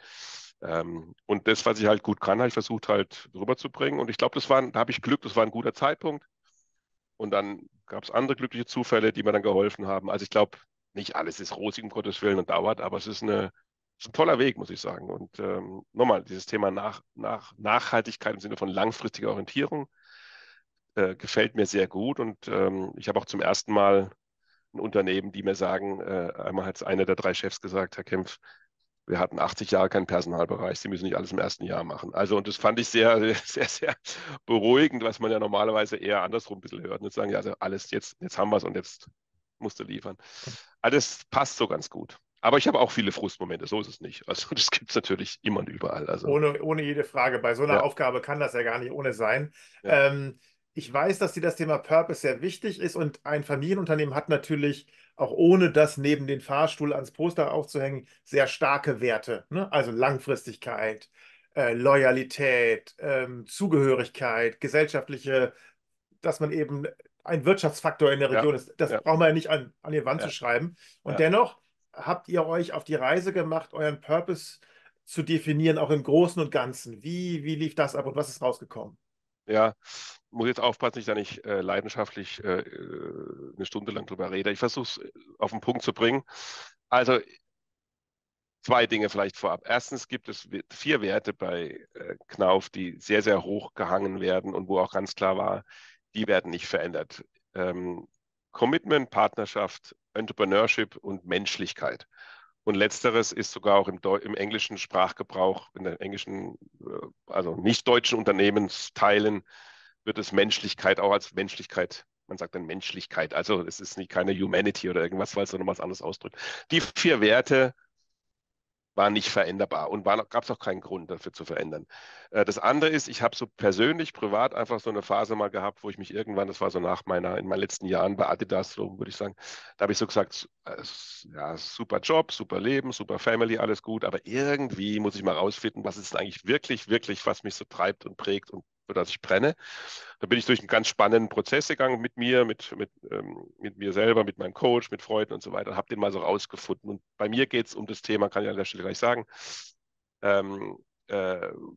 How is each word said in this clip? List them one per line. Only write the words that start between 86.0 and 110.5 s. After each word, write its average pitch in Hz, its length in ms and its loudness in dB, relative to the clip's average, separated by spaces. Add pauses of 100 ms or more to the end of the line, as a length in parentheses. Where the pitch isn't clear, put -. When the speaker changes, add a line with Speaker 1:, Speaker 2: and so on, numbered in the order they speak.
Speaker 1:
Also 123 320 4 (1400)
zwei 120 240 4
Dinge 107 200 2
vielleicht 101 280 -2
vorab. 90 280 -2
Erstens 120 440 -4
gibt - 200 -8
es - 220 -16
we-, 98 220 -8
vier 143 280 0
Werte 101 320 -2
bei, 87 640 -6
äh, - 220 -12 (100)
Knauf, 95 420 4
die 92 300 -8
sehr, 104 240 2
sehr 101 220 4
hoch 101 300 -6
gehangen 95 460 -2
werden 92 320 0
und 92 140 -4
wo 92 140 2
auch 92 100 0
ganz 95 240 -4
klar 95 220 0
war, 98 260 -2 (520)
die 110 120 -2
werden 92 240 2
nicht 87 160 -6
verändert. 82 580 -4 (300)
Ähm, 90 540 -6 (420)
Commitment, 143 600 2
Partnerschaft, - 840 -2 (200)
Entrepreneurship 107 840 0
und 98 280 -10
Menschlichkeit. 90 840 -4 (580)
Und 104 80 2
letzteres 107 560 2
ist - 220 -6
sogar 101 240 4
auch 98 100 6
im 92 140 -6
Deu-, 98 160 2
im - 180 -6
englischen 104 420 -4
Sprachgebrauch, 92 1000 0
in 98 80 -10
der 87 160 -6
englischen, 98 580 -10 (220)
äh, - 260 -12 (200)
also 87 280 -2
nicht 98 320 0
deutschen 120 320 4
Unternehmensteilen, 104 1300 2 (580)
wird 107 160 -2
es 104 140 -6
Menschlichkeit 98 640 2